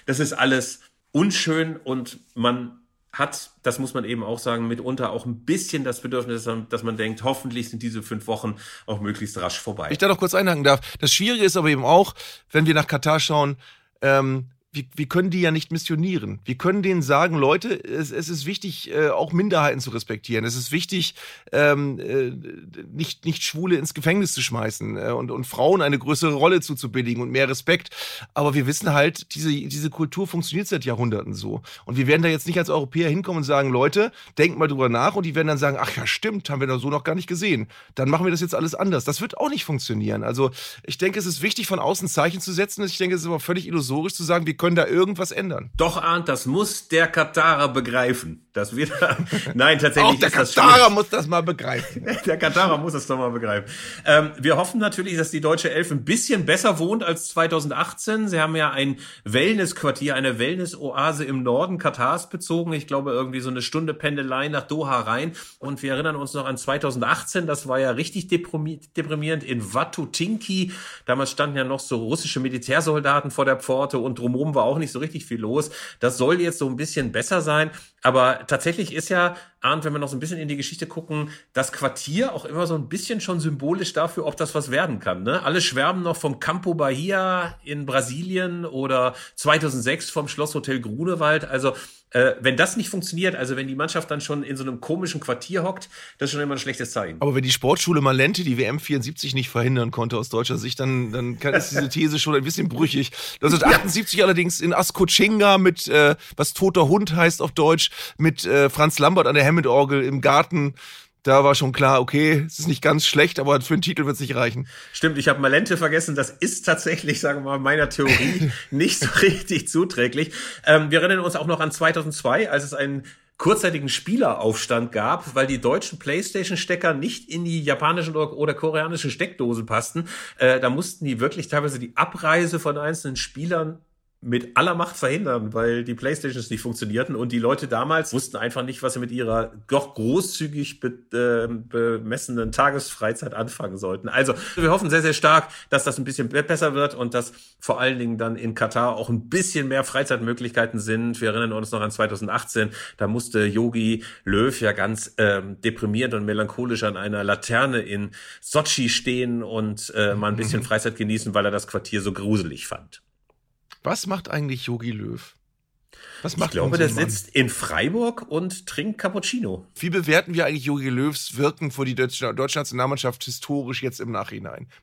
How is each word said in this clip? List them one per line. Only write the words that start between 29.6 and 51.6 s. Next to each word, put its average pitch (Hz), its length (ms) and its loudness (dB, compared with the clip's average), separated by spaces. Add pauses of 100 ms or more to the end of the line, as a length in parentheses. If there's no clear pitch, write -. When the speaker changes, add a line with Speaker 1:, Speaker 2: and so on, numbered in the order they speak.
Speaker 2:
Kultur 160 360 -4
funktioniert 175 400 -4
seit 139 180 -2
Jahrhunderten 113 500 -2
so. 104 280 -8 (220)
Und 120 120 -6
wir 131 100 2
werden 160 160 4
da 170 60 2
jetzt 160 180 0
nicht 175 120 0
als 170 120 0
Europäer 160 380 0
hinkommen 175 300 -2
und 147 60 -2
sagen, 139 260 2
„Leute, 151 420 4 (260)
denkt 165 200 4
mal 156 100 4
drüber 131 200 2
nach.“ 117 260 2
Und 190 100 0
die 156 100 -4
werden 156 140 2
dann 147 100 2
sagen, 139 220 2
„Ach - 160 -2
ja, - 100 -4
stimmt, 208 440 -4
haben 139 100 -4
wir 135 60 0
doch 131 140 -2
so 139 100 -4
noch 143 140 -2
gar 156 100 0
nicht 175 140 -6
gesehen. 170 400 -2 (260)
Dann 131 160 0
machen 160 160 2
wir 180 40 4
das 170 100 0
jetzt 175 140 -2
alles 160 200 -2
anders.“ 180 300 0
Das 143 160 -2
wird 226 180 -6
auch 294 120 0
nicht - 140 -4
funktionieren. 107 600 -2
Also 127 260 0 (340)
ich - 140 -8
denke, 196 200 0
es 180 80 -2
ist 151 160 -4
wichtig, 214 240 -2
von 190 120 -2
außen 185 300 0
Zeichen 170 320 0
zu 185 120 -6
setzen. 202 320 -2
Ich 180 140 -4
denke, 185 160 0
es 165 80 -2
ist 165 60 -6
aber 165 120 -2
völlig 175 280 -2
illusorisch 156 460 -2
zu 175 100 -8
sagen, 170 220 2
wir 160 100 -2
können 175 200 2
da 165 100 6
irgendwas 185 440 2
ändern. 165 460 -6
Speaker 1:
Doch, 165 200 2
Arndt, 170 320 0
das 131 180 -2
muss 196 420 0
der 160 180 4
Katarer 156 600 4
begreifen. 123 840 0
Dass 104 240 -4
wir 151 100 0
da - 300 0 (180)
<laughs> 208 200 -4
Nein, 139 240 6
tatsächlich 175 360 6
Speaker 2:
Auch 269 40 0
der 160 100 4
Speaker 1:
ist - 80 -2
das - 180 2
Speaker 2:
Katarer 247 200 10
Speaker 1:
schwierig. 240 200 10
Speaker 2:
muss 208 140 4
das 160 180 -2
mal 170 160 2
begreifen. 131 720 -6